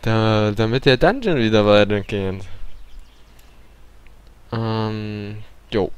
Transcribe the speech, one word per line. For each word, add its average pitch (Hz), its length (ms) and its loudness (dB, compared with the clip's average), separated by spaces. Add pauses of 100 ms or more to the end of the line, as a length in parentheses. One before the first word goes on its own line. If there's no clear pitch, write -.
Da, 110 500 2
damit 113 320 0
der 131 120 6
Dungeon 196 420 2
wieder 110 280 4
weitergeht. 101 760 2 (2000)
Ähm, 110 920 -6 (300)
jo. 101 260 0